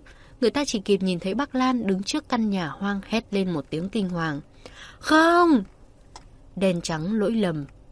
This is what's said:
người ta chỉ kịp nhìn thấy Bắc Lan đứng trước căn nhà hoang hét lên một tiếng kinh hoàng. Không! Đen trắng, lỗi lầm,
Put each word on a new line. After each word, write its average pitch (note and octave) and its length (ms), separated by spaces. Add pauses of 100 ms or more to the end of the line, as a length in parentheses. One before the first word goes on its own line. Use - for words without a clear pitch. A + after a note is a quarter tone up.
(400)
người A3+ 100
ta F#3+ 140
chỉ G#3 140
kịp G3 240
nhìn F#3 160
thấy F#3+ 160
Bắc C#4 200
Lan B3+ 320
đứng F#3+ 160
trước D4+ 260
căn A3+ 220
nhà F3+ 180
hoang G3 380
hét A3+ 240
lên F#3+ 200
một D3+ 200
tiếng E3 180
kinh G3 200
hoàng. D#3+ 320 (580)
Không! D#4+ 640 (920)
Đen F3+ 240
trắng, F3 380
lỗi G#3 140
lầm, F3 320 (280)